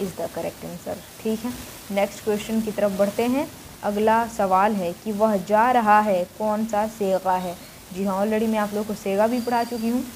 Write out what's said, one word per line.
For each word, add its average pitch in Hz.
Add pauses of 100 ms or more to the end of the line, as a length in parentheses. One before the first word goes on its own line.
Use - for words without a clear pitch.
is 185
the 170
correct -
answer। 175 (240)
ठीक 220
है, 240 (380)
Next 196
question 220
की 220
तरफ 202
बढ़ते 202
हैं। 269 (360)
अगला 220
सवाल 196
है 180
कि -
वह 214 (100)
जा 214
रहा 214
है 196 (140)
कौन 214
सा 214
सेगा 185
है? 180 (380)
जी 185
हाँ, 196
already 220
मैं 220
आप 208
लोगों 208
को 214
सेगा 196
भी 247
पढ़ा 240
चुकी 233
हूँ। 247 (120)